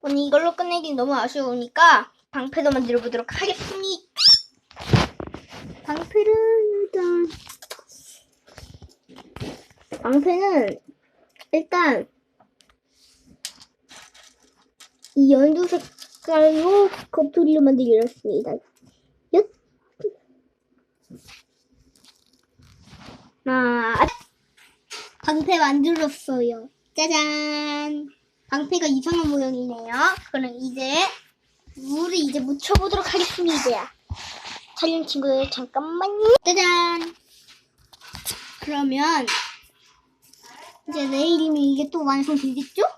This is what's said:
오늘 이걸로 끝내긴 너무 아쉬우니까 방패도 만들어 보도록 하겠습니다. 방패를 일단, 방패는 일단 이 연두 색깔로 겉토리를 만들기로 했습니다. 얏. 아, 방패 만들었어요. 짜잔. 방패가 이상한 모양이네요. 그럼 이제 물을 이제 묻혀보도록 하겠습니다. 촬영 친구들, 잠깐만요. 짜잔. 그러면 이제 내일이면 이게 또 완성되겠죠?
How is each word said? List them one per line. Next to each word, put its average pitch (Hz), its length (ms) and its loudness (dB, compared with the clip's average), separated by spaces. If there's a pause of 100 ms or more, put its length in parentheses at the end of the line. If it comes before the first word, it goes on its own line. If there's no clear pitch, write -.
오늘 285 180 -2
이걸로 294 380 2
끝내긴 349 400 -4
너무 262 180 -2
아쉬우니까 247 960 2 (180)
방패도 277 400 -2
만들어 240 300 0
보도록 233 400 -6
하겠습니다. 392 680 -6 (1700)
방패를 415 500 0 (480)
일단, 349 460 0 (2750)
방패는 294 760 2 (720)
일단 320 560 0 (3000)
이 277 160 8
연두 302 340 4
색깔로 330 1200 2 (220)
겉토리를 311 500 2
만들기로 247 440 4
했습니다. 170 480 -4 (800)
얏. 415 200 4 (4000)
아, 240 600 0 (1160)
방패 320 340 0
만들었어요. 277 1120 0 (260)
짜잔. 302 1120 -4 (400)
방패가 311 380 -2
이상한 302 420 0
모양이네요. 247 640 -4 (380)
그럼 254 240 -6
이제 262 400 -6 (800)
물을 311 380 -6
이제 294 260 -2
묻혀보도록 359 760 0
하겠습니다. 302 800 -2 (840)
촬영 330 280 -2
친구들, 269 440 -2
잠깐만요. 359 840 0 (100)
짜잔. 349 720 0 (1500)
그러면 285 640 -2 (1600)
이제 294 180 -4
내일이면 311 520 2
이게 277 320 2
또 320 140 -4
완성되겠죠? 277 800 -2 (160)